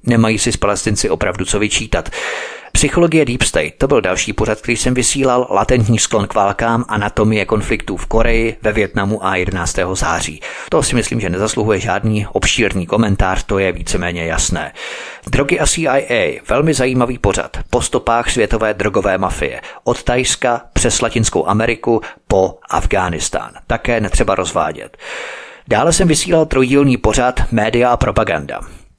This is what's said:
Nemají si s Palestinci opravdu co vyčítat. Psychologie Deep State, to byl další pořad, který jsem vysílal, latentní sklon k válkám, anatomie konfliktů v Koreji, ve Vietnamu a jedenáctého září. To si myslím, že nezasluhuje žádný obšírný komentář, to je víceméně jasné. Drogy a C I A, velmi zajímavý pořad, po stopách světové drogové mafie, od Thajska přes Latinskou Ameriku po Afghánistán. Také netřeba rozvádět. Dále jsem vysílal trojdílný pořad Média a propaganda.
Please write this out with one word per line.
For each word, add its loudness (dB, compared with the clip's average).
Nemají 2
si 0
s -4
Palestinci 0
opravdu -2
co -2
vyčítat. -2
Psychologie 4
Deep -2
State, 0
to 2
byl 4
další -2
pořad, -2
který -2
jsem 0
vysílal, 2
latentní 2
sklon 0
k -10
válkám, 0
anatomie 0
konfliktů -2
v -8
Koreji, 2
ve 2
Vietnamu 0
a 0
jedenáctého -2
září. -4
To 2
si 0
myslím, -2
že -4
nezasluhuje 0
žádný 0
obšírný 0
komentář, 2
to -2
je 2
víceméně -4
jasné. -2
Drogy 2
a 2
C 0
I 2
A, 0
velmi 2
zajímavý 0
pořad, -2
po 0
stopách 0
světové 0
drogové 0
mafie, -4
od -2
Thajska 0
přes 0
Latinskou 0
Ameriku 0
po 2
Afghánistán. -2
Také -2
netřeba 2
rozvádět. -4
Dále 4
jsem 4
vysílal 2
trojdílný 2
pořad 2
Média 2
a 4
propaganda. -2